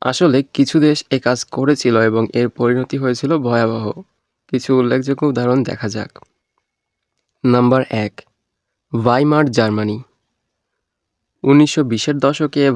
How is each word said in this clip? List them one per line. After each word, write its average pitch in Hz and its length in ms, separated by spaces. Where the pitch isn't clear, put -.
আসলে 131 360
কিছু - 260
দেশ 151 180
এ 135 80
কাজ 123 200
করেছিল 135 500
এবং 113 220
এর 120 160
পরিণতি 123 480
হয়েছিল 135 400
ভয়াবহ। 117 480
কিছু 131 260
উল্লেখযোগ্য 127 480
উদাহরণ 123 380
দেখা 113 260
যাক। 107 220
নাম্বার 123 380
এক, 107 180
ভাইমার 135 580
জার্মানি। 107 460
উনিশশো 147 400
বিশের 127 360
দশকে 143 440